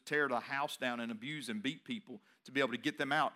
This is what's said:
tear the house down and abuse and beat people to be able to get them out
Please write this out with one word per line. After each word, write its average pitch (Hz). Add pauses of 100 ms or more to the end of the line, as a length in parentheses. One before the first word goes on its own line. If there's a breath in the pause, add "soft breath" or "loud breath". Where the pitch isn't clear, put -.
tear 147
the 120
house 143
down 120
and 117
abuse 123
and 107
beat 143
people 117 (240 soft breath)
to 131
be 139
able 123
to 120
get -
them 139
out 147